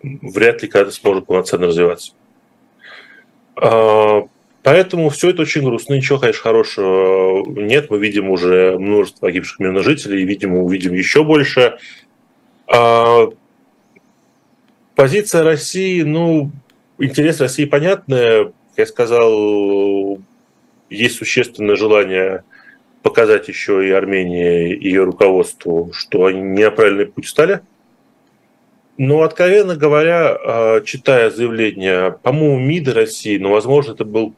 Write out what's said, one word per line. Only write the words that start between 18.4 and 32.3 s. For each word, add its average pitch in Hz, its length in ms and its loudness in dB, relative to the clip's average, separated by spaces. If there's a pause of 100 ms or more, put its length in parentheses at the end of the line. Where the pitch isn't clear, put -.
Как - 80 -10 (240)
я 110 80 2
сказал, 101 1300 0 (680)
есть 113 260 -4
существенное 104 600 -2
желание 95 680 0 (580)
показать 107 460 2
ещё 98 320 -2
и 95 120 0
Армении, 87 840 -2
и 98 160 -6
её 95 160 2
руководству, 90 880 0
что - 320 -2
они 95 160 -2
не 98 240 0
на 104 60 2
правильный 101 340 0
путь - 220 -14
стали. 180 340 0 (1400)
Но, 143 260 2
откровенно 180 520 2
говоря, 151 540 2
а, 113 520 0
читая 120 480 2
заявление, 95 920 -2
по-моему, 143 360 0